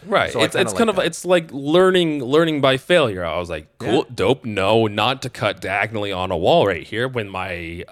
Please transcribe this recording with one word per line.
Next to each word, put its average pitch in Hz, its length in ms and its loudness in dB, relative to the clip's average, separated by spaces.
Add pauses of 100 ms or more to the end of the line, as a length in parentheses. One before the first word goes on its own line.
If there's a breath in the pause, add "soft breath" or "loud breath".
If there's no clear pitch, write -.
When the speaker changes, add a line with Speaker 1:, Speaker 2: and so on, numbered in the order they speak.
Speaker 1:
right. 190 260 0
Speaker 2:
So - 80 -2
I 151 60 2
Speaker 1:
It's, - 100 -2
Speaker 2:
kinda - 60 0
Speaker 1:
it's 214 120 -2
Speaker 2:
like 185 40 -4
Speaker 1:
kind 226 120 2
of, 196 80 0
Speaker 2:
that. 156 100 0
Speaker 1:
it's - 180 -8
like 175 260 2
learning, 160 720 2
learning 151 380 2
by 135 160 4
failure. 120 480 0
I 80 120 -2
was 87 120 -6
like, - 300 -10
"Cool, 120 280 0
Speaker 2:
Yeah. 127 80 -16
Speaker 1:
dope. 113 300 0
No, 107 420 2
not 107 360 -2
to 127 60 -8
cut 107 300 -4
diagonally 101 520 -4
on 92 200 -4
a 87 60 -2
wall 127 300 4
right 85 160 -2
here 117 240 -4
when 117 220 -6
my 87 640 -8